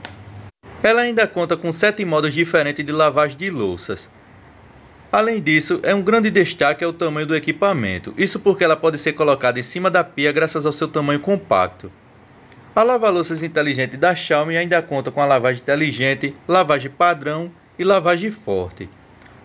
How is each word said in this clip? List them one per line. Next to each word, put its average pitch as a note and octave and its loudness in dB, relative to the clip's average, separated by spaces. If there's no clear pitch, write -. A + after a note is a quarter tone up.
Ela A3+ 2
ainda A3+ 0
conta E3+ -2
com E3 -4
sete G#3 0
modos D3+ 0
diferentes D3+ 0
de D3 -6
lavagem D3+ 2
de F#3+ -6
louças. G2+ -6
Além G#3+ 0
disso, D#3 2
é F#3+ 2
um G3+ 0
grande A3 2
destaque D3+ 2
é E3+ -2
o E3 -2
tamanho D#3 -4
do D#3 0
equipamento. D3 -2
Isso F#3+ -2
porque F#3+ 2
ela D#3+ 4
pode D#3 0
ser D3+ -2
colocada B2+ 2
em B2 -4
cima F3+ -2
da F3 2
pia D3 0
graças D#3 0
ao D3+ 0
seu D#3 -4
tamanho D3 0
compacto. G2 -2
A G#3+ 4
lava-louças F#3 0
inteligente D3 -2
da E3+ 2
Xiaomi E3 0
ainda E3+ 2
conta C#3 -4
com C#3+ -2
a C#3+ 4
lavagem B2+ 2
inteligente, C3+ -2
lavagem D3+ 2
padrão E3 -2
e F3+ -4
lavagem F3+ 2
forte, F#2 -6